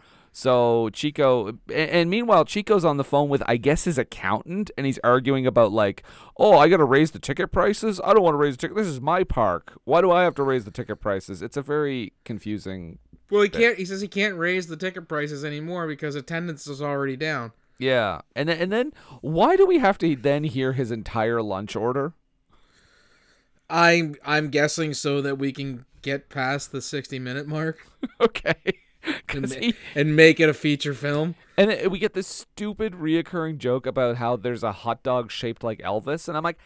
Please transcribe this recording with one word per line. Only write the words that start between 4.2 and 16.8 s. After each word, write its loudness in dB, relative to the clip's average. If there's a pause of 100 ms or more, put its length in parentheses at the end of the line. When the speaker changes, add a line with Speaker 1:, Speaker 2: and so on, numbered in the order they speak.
Speaker 1:
and -4
he's -2
arguing 2
about, 4
like, 0 (340)
"Oh, 8
I 8
gotta 6
raise 4
the -14
ticket -4
prices? 0
I 4
don't 8
wanna 4
raise 2
the -10
ticket. -4
This -2
is -6
my 0
park. -2 (100)
Why 2
do 4
I 4
have 2
to -2
raise 0
the -14
ticket -8
prices?" -6
It's -8
a -4
very -4 (100)
confusing -10 (300)
Speaker 2:
Well, 2
he 4
Speaker 1:
bit. -4
Speaker 2:
can't, 4
he -6
says -10
he -6
can't -4
raise -2
the -12
ticket -8
prices -6
anymore -8
because -8
attendance -8
is -10